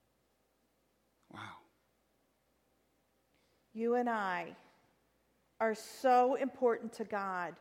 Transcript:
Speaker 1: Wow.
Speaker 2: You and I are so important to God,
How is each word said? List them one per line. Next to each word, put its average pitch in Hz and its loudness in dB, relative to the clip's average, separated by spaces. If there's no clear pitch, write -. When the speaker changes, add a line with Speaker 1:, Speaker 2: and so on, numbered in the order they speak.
Speaker 1:
Wow. - -16
Speaker 2:
You 233 0
and 247 0
I 185 -2
are 220 2
so 247 4
important 233 0
to 226 -8
God, 190 -4